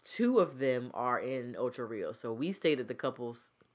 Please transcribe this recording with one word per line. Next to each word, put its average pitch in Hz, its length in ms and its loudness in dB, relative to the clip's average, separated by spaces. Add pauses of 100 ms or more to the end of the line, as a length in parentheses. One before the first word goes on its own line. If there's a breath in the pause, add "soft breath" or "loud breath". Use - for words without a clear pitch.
two 240 340 2
of 147 220 4
them 127 340 2
are 120 260 2
in 123 380 -4
Ocho 123 260 -2
Rios. 107 360 -4
So 117 120 -4
we 135 200 0
stayed 160 280 2
at 120 80 -4
the 123 60 -6
Couples 120 580 -6 (240)